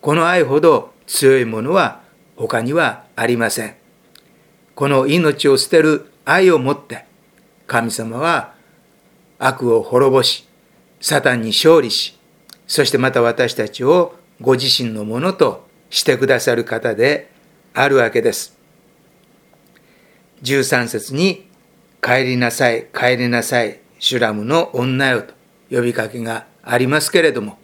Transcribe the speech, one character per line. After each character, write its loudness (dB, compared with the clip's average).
こ 0
の 2
愛 2
ほ 0
ど 2
強 4
い 0
も -6
の -4
は 0
他 -4
に -4
は -2
あ -4
り 0
ま -2
せ -8
ん。 -16
こ -2
の 2
命 2
を 6
捨 -2
て 6
る 0
愛 4
を 4
も 0
っ -8
て、 -14
神 -2
様 -8
は -2
悪 0
を 2
滅 2
ぼ 4
し、 -4
サ 0
タ 2
ン -4
に -4
勝 4
利 -4
し、 -6
そ 0
し -2
て 0
ま 0
た 2
私 0
た -6
ち -10
を 2
ご 2
自 -2
身 -4
の -8
も -6
の -2
と -2
し -4
て 2
く 0
だ 2
さ 0
る -2
方 -4
で -2
あ 2
る 2
わ 4
け -2
で 2
す。 -10
十 -2
三 -2
節 -10
に、 -2
「帰 0
り -2
な 0
さ 0
い、 -6
帰 0
り -2
な 0
さ -2
い、 -10
シ -2
ュ 0
ラ 0
ム -6
の 0
女 -2
よ」 0
と -20
呼 -2
び -2
か -4
け -12
が -8
あ -4
り 2
ま 0
す -4
け 2
れ 2
ど -6
も -12